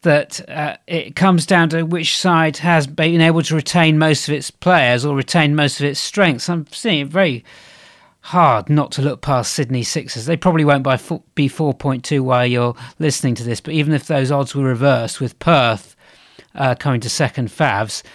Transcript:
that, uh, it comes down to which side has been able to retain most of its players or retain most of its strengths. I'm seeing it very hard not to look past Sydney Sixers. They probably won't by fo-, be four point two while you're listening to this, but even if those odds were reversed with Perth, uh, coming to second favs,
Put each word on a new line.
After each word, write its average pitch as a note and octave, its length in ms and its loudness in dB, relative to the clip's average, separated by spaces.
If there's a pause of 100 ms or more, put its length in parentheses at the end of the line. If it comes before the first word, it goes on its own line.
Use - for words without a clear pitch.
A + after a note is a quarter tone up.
that, - 440 0
uh, D3+ 300 -8 (100)
it - 300 -8
comes F3+ 300 4
down E3+ 240 2
to E3 140 -2
which D#3+ 340 -2
side D#3+ 400 0
has D#3+ 280 2
been E3 360 2
able E3 200 4
to D#3+ 120 -2
retain D#3+ 440 2
most D#3 300 2
of C#3+ 60 -2
its - 160 -8
players C3 560 2
or D3 100 -2
retain D3 380 2
most D3 260 0
of C#3+ 60 -2
its C#3 140 -4
strengths. E3+ 500 0
I'm E3 200 -4
seeing F#3+ 300 -2
it C#3+ 80 -6
very D3+ 380 0 (760)
hard C#3 480 2
not D3 240 2
to - 80 -6
look C3+ 220 -2
past B2+ 320 -2
Sydney B2+ 300 -2
Sixers. A#2+ 420 -8
They E3 100 -2
probably D#3+ 300 2
won't C#3+ 160 2
by C3 160 0
fo-, - 260 -10 (100)
be C#3+ 140 0
four D3 240 -2
point C3 320 -4
two C#3+ 180 0
while B2+ 220 2
you're A#2+ 320 0 (220)
listening C#3 380 0
to A#2 60 -10
this, A#2 200 -6
but D3 100 -10
even D3+ 220 0
if C3+ 120 -4
those C#3 240 0
odds C#3 240 -2
were C#3 100 -2
reversed B2+ 580 0
with B2 160 -8
Perth, B2 580 0 (580)
uh, C3 200 0
coming B2+ 260 -2
to A2 80 -8
second B2+ 400 -2
favs, A2 540 -2 (120)